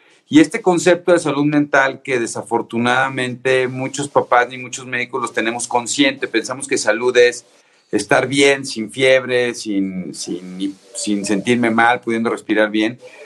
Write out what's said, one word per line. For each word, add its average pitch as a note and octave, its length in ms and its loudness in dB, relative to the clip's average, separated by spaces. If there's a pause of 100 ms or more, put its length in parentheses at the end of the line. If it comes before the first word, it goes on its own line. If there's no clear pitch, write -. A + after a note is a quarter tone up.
(320)
Y D3 100 8
este A3 200 2
concepto F3 500 2
de E3+ 60 6
salud D3 260 0
mental C#3+ 600 0
que C3 160 -2
desafortunadamente B2 1500 -2
muchos C3 420 -6
papás B2 400 2
ni C3 100 -14
muchos B2 260 -12
médicos B2 340 -6
los A#2 140 -6
tenemos A2+ 340 -4
consciente, C3 600 -2
pensamos B2+ 400 -6
que B2+ 100 -2
salud A#2 400 0
es B2 280 4 (460)
estar A#2+ 360 0
bien, C#3 360 4
sin A2 280 -8
fiebre, B2+ 640 2
sin, F#2+ 580 -4
sin, F#2 640 -8 (160)
sin G2+ 320 -4
sentirme A2+ 460 0
mal, A#2 300 4
pudiendo A2+ 280 -2
respirar G#2+ 400 0
bien. A2 300 -2 (260)